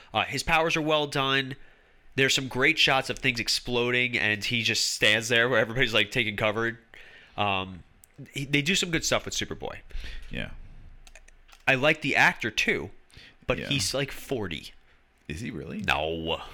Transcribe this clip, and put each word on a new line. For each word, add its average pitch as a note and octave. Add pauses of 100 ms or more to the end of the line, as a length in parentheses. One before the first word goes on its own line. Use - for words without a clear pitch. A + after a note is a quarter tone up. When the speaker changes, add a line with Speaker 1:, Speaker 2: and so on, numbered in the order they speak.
(140)
Speaker 1:
Uh, G#2
his C3
powers E3
are E3
well D3+
done. C3+ (580)
There's C3
some C3+
great C3+
shots C3+
of A2+
things B2
exploding, A#2+
and G#2
he A#2+
just G#2+
stands A2+
there A#2+
where B2+
everybody's, A2+
like, G#2+
taking A2
cover. A2+ (580)
Um, F#2+ (500)
he, C#3
they C#3+
do E3+
some F3+
good D#3+
stuff A2+
with -
Superboy. - (540)
Speaker 2:
Yeah. G#1+ (1160)
Speaker 1:
I C3+
like D3+
the C#3
actor, C3+
too, G2+ (560)
but B2
Speaker 2:
Yeah. -
Speaker 1:
he's, -
like, C3+
forty. F#2+ (540)
Speaker 2:
Is D2+
he -
really? -
Speaker 1:
No. D#2+ (120)